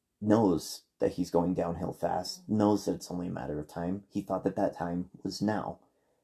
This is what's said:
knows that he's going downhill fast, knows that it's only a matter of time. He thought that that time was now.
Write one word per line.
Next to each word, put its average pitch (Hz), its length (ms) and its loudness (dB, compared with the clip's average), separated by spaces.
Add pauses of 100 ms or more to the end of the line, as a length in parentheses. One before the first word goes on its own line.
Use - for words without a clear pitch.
(200)
knows 104 640 4 (160)
that - 140 2
he's 90 180 -4
going 87 240 4
downhill 85 380 -2
fast, 87 560 -4
knows 104 360 4
that 90 100 0
it's - 160 -10
only 90 180 -6
a 90 40 -6
matter 73 260 -6
of 76 100 -8
time. 90 400 -4
He 104 120 -6
thought 92 240 -2
that 95 120 0
that 101 200 0
time 87 340 -4 (120)
was - 180 -6
now. 101 380 -2 (460)